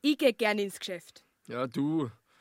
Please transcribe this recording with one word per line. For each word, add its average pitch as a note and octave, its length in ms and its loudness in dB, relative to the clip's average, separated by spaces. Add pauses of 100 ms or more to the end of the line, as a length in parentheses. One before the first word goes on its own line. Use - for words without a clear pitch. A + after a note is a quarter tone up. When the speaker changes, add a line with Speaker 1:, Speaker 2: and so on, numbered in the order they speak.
Speaker 1:
Ich C#4+ 160 2
geh C4+ 160 4
gerne G#3+ 300 0
ins G3 160 -6
Geschäft. - 460 -14 (220)
Speaker 2:
Ja, A#2+ 200 -4
du. C#3 440 0 (300)